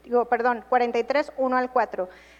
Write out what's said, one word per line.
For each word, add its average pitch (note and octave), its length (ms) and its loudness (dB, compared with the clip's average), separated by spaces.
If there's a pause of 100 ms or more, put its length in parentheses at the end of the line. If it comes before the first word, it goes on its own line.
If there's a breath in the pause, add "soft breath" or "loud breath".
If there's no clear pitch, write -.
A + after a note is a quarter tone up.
digo, A#3+ 220 2
perdón, A#3+ 440 0
cuarenta A#3+ 300 2
y A3+ 40 0
tres, C#4+ 320 -2
uno B3+ 220 0
al B3+ 140 -2
cuatro, G#3+ 380 -2 (300 loud breath)